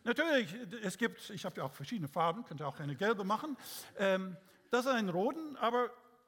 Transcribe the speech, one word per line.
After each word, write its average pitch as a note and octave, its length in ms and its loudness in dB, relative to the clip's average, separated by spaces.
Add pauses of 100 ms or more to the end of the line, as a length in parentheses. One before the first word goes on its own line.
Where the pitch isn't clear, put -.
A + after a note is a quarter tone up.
Natürlich, B3 500 4 (300)
es F#3 120 -2
gibt, - 340 -2
ich G3 140 -8
habe F3+ 120 -6
ja E3 80 -4
auch - 80 -4
verschiedene D#3+ 340 -6
Farben, E3+ 380 0
könnt D3 160 -10
ihr D3 80 -4
auch C#3+ 100 -8
eine D3 160 -4
gelbe G3+ 300 2
machen. G#3+ 320 0 (420)
Ähm, F#3+ 380 2 (340)
das A#3+ 160 2
ist C4+ 60 4
ein A3 160 2
roten, C4 480 0
aber A#3+ 340 2 (380)